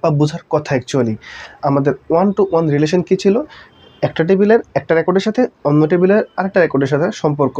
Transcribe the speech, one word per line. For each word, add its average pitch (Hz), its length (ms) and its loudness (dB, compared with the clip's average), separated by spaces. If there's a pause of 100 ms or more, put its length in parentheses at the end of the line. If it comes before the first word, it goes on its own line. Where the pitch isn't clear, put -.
বা 165 80 0 (100)
বোঝার 151 240 -2 (100)
কথা। 147 260 -2
Actually 117 360 -2 (540)
আমাদের 139 240 0 (260)
one 196 180 2
to 208 60 2 (140)
one 165 180 0
রিলেশন 156 320 0
কী 190 160 0
ছিল? 196 120 2 (720)
একটা - 220 -4
টেবিলের 202 300 4 (200)
একটা 156 200 -4
রেকর্ডের 180 280 0
সাথে 220 140 -2 (280)
অন্য 147 120 4 (100)
টেবিলের 185 320 2 (140)
আরেকটা 190 280 -2
রেকর্ডের 139 280 0
সাথে 151 140 0 (140)
সম্পর্ক। 143 380 -2